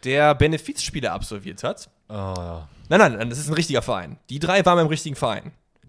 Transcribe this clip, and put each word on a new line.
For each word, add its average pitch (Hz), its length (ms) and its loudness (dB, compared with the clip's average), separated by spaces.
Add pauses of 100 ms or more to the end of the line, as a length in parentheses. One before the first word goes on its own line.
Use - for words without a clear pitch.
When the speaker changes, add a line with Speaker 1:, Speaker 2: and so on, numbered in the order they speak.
Speaker 1:
der 147 300 4
Benefizspiele 147 760 -2
absolviert 98 540 -8
hat. - 240 -6 (220)
Speaker 2:
Oh, - 20 -12
ja. 90 560 -8 (220)
Speaker 1:
Nein, 175 100 6
nein, 170 160 6
nein, 117 140 -4
das 120 80 -8
ist 147 100 -6
ein 156 60 -2
richtiger 156 260 0
Verein. 92 380 -6 (100)
Die 131 100 -10
drei 175 280 2
waren 180 100 6
beim 160 120 4
richtigen 147 280 -4
Verein. 113 360 -6 (360)